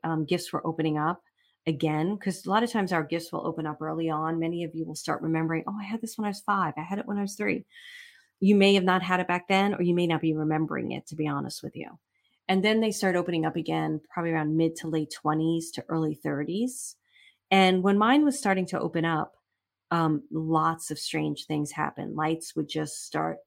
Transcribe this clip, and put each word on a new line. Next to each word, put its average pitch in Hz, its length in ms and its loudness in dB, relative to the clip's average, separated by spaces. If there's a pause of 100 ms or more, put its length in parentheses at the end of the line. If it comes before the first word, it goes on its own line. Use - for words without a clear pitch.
um, 160 200 0
gifts 175 280 -2
were 170 140 -2
opening 160 320 0
up 165 240 -2 (440)
again, 156 500 0
'cause 196 300 -6
a 185 40 -4
lot 220 120 4
of 233 80 0
times 190 220 0
our 160 100 2
gifts 165 300 -6
will - 140 -4
open 165 200 -4
up 151 160 -6
early 160 260 -4
on. 160 300 -2
Many 170 260 -2
of 160 100 -10
you 160 100 -6
will 156 100 -10
start - 280 -4
remembering, 160 440 0
"Oh, 202 120 -6
I 208 60 -8
had 220 160 -6
this 226 160 -10
when 214 100 -4
I 202 40 -2
was 196 100 -8
five. 190 360 0
I 151 60 -8
had 190 160 -6
it - 80 -6
when 202 120 -4
I 202 40 -2
was 196 120 -6
three." 208 320 -2 (760)
You 196 140 8
may 196 200 8
have 190 100 4
not 185 180 4
had 180 180 0
it 180 80 -2
back 180 200 -2
then, 196 260 4
or - 80 -2
you 175 120 4
may 175 120 4
not 160 140 2
be 160 120 2
remembering 156 600 0
it, 135 160 -8
to 151 80 -12
be 151 100 -2
honest 143 360 -6
with 156 140 -12
you. - 220 -14 (500)
And 190 140 4
then 220 180 4
they 220 120 2
start 220 240 2
opening 175 280 2
up 160 120 0
again, 160 520 -2
probably 170 220 -4
around 156 260 0
mid 165 200 2
to 165 120 -8
late 156 220 -2
twenties 160 640 0
to - 160 -10
early 160 260 0
thirties. 160 800 -4 (540)
And 185 320 6
when 202 160 4
mine 262 260 6
was 277 140 2
starting 190 280 2
to - 140 -4
open 165 240 0
up, 160 300 2 (580)
um, 156 380 2
lots 160 600 0
of 151 80 -6
strange 151 480 -4
things 147 240 -2
happened. - 460 -6
Lights 160 400 -4
would 151 120 -4
just - 360 -6
start 156 420 -4